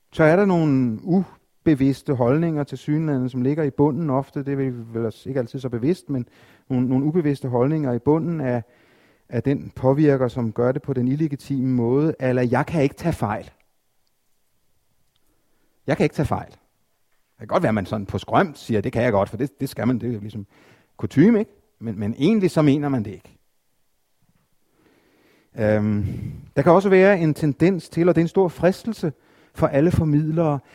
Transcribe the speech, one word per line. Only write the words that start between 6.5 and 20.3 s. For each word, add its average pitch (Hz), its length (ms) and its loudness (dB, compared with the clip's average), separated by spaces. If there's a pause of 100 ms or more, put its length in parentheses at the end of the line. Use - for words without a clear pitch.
nogle, 127 180 0
nogle 131 180 0
ubevidste 151 420 -2
holdninger 131 460 0
i 120 60 -2
bunden 165 420 0
af, 123 220 -2 (680)
af 120 140 -4
den 139 320 -2
påvirker, 139 520 2
som 117 260 -4
gør 120 180 0
det 131 100 -6
på 139 120 -6
den 123 140 -2
illegitime 139 680 -2
måde, 131 460 0
a 127 120 0
la, 123 200 0
"Jeg 120 140 0
kan 156 180 0
ikke 147 120 0
tage 165 180 -4
fejl." 104 380 -6 (2250)
Jeg 151 100 0
kan - 60 0
ikke 151 120 0
tage 147 100 0
fejl. 92 260 -4 (840)
Det - 20 -20
kan 110 80 -14
godt 180 160 0
være, 123 60 2
at 110 60 0
man 98 100 -2
sådan 104 200 -6
på 101 120 -6
skrømt 143 400 -2
siger, 104 240 -2
"Det 120 120 -6
kan 113 100 0
jeg 123 80 0
godt," - 180 2
for 110 80 -10
det, 143 220 -8
det 135 100 -6
skal 110 180 -6
man, 123 120 0
det 117 100 -6
er 120 40 -6
jo 104 60 -8
ligesom 104 260 -12 (520)